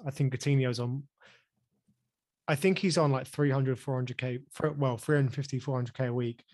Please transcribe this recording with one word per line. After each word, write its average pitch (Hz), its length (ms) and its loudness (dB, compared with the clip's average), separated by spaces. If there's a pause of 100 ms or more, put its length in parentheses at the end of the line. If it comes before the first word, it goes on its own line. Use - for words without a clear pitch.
I 139 40 -2
think 135 240 0
Coutinho's 127 460 2
on, 127 240 -4 (1400)
I 151 100 2
think 190 220 2
he's 180 200 2
on, 151 120 4
like, 131 160 0
three 147 240 0
hundred, 131 280 0
four 135 160 -4
hundred 123 240 -4
K, 127 220 -4 (100)
for, - 220 -2
well, 135 260 0
three 151 180 0
hundred 135 160 2
fifty, 135 260 -4
four 131 180 -2
hundred 123 180 -4
K 131 140 -2
a 120 40 -2
week. 120 420 -4